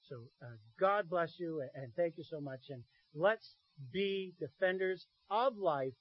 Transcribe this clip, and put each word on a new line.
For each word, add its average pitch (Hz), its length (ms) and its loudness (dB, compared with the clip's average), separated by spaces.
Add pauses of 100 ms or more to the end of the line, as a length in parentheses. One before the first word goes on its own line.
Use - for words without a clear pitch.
So, 143 80 -8 (260)
uh, 120 140 -14 (220)
God 196 300 4
bless 170 300 0
you, 165 220 -4
and, 131 100 -6 (120)
and 120 120 -10
thank 170 240 0
you 160 60 -10
so 156 160 -8
much. 135 280 -8
And 131 140 -10 (320)
let's 196 400 2 (380)
be 190 460 -2
defenders 185 680 -2 (240)
of 226 260 2
life 143 440 2